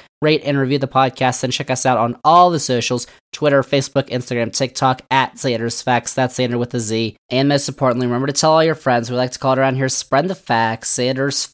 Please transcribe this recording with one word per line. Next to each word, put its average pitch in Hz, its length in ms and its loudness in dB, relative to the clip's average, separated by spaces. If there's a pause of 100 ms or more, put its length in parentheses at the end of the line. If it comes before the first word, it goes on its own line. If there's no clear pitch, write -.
(220)
rate 151 220 2
and 143 140 0
review 135 200 0
the 135 100 -4
podcast, 127 560 0
and 123 80 -2
check - 180 -4
us 127 140 -2
out 127 140 2
on 120 260 -2
all 175 260 6
the 165 80 0
socials, 123 480 -2 (260)
Twitter, 139 300 2
Facebook, 135 460 -2
Instagram, 120 420 -4
TikTok, 131 600 -2
at 131 240 0
Xander's 117 480 -4
Facts. 123 320 -2
That's 127 240 -2
Xander 120 200 -2
with 120 140 -4
a 123 80 -4
Z. 113 360 -4 (140)
And 135 180 0
most 143 200 2
importantly, 127 380 0
remember 123 200 -2
to 143 60 -2
tell 156 200 2
all 160 120 4
your 160 100 2
friends. 120 360 0
We 123 60 -4
like 127 160 -2
to - 60 -12
call 131 140 0
it 131 60 0
around 135 180 2
here, 131 140 -2
spread 143 380 0
the 190 60 -4
facts. 113 640 -2
Xander's 131 580 -2